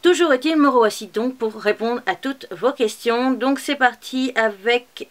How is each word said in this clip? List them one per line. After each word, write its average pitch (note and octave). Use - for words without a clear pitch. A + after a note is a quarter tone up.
Toujours E4
est-il, D4
me C#4+
revoici A3
donc B3
pour A3
répondre G#3+
à F#3
toutes C4+
vos G3
questions. A#3+
Donc B3+
c'est C#4
parti C4
avec A3+